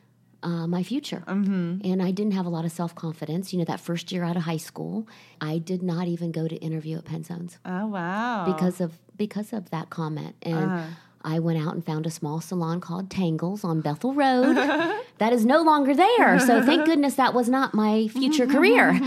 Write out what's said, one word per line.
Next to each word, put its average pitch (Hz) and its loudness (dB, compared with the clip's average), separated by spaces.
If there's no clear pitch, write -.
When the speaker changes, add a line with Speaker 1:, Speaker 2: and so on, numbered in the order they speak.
Speaker 1:
uh, 170 -4
my 180 0
future. 233 -6
Speaker 2:
Mm-hmm. 190 0
Speaker 1:
And 185 0
I 180 0
didn't 208 0
have 185 -2
a 175 -4
lot 165 -4
of 165 -4
self-confidence. 170 -6
You 185 -2
know, 165 0
that 156 -4
first 170 -8
year 175 -4
out 170 -2
of 175 -2
high 160 -4
school, 170 -8
I 156 -4
did 180 -4
not 175 -2
even 170 -4
go 160 -4
to 160 -6
interview 160 -6
at - -12
Penzone's 170 -10
Speaker 2:
Oh, 185 -4
wow. 202 -4
Speaker 1:
because 180 -2
of, 165 -4
because 214 -6
of 185 -10
that 160 -8
comment. 156 -8
And 165 -4
Speaker 2:
Uh-huh. 170 -4
Speaker 1:
I 160 -2
went 165 0
out 151 -4
and 170 -6
found 156 -4
a 160 -2
small 156 -6
salon 170 -4
called 185 -10
Tangles 180 -2
on 160 0
Bethel 151 -2
Road. 269 4
Speaker 2:
<laughs> 302 0
Speaker 1:
That 226 2
is 220 2
no 285 6
longer 294 4
there. 320 6
So 226 6
thank 302 4
Speaker 2:
<laughs> 320 4
Speaker 1:
goodness 285 2
that 247 4
was 240 2
not 262 2
my 214 2
future 269 2
career. 294 6